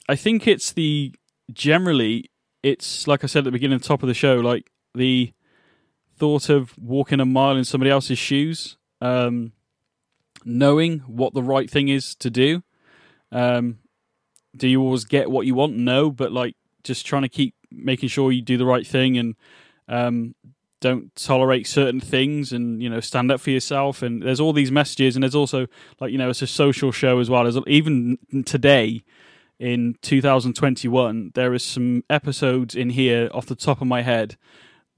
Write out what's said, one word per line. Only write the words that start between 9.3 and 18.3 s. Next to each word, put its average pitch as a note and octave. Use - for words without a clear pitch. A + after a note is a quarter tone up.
knowing C#3+
what B2+
the C3
right C3+
thing C#3
is C#3
to -
do. C#3
Um, A#2+
do C3
you C3
always B2+
get C#3
what B2+
you C3
want? C#3+
No, B2+
but, B2+
like, B2
just -
trying C#3
to B2+
keep C3+
making C3
sure C3+